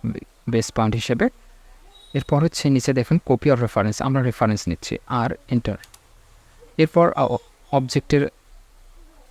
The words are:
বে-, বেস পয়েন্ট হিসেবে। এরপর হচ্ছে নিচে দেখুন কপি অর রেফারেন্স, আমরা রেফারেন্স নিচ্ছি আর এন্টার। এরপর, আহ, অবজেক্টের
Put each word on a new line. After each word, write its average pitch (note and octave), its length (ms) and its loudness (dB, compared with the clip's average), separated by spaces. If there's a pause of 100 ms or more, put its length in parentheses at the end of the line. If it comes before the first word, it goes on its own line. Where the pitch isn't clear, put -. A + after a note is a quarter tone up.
বে-, A2 120 -6 (300)
বেস A#2 240 -2
পয়েন্ট A2 220 0
হিসেবে। B2 340 -2 (880)
এরপর C#3+ 280 0
হচ্ছে D#3 280 0
নিচে C3+ 220 2
দেখুন B2+ 340 2
কপি C3+ 240 2
অর B2 100 4
রেফারেন্স, G#2+ 420 0
আমরা C3+ 200 0
রেফারেন্স A2 460 0
নিচ্ছি - 380 -6
আর B2 240 -2 (180)
এন্টার। A#2 280 -2 (1000)
এরপর, E3+ 360 2
আহ, B2 240 -2 (360)
অবজেক্টের C#3+ 560 0 (1040)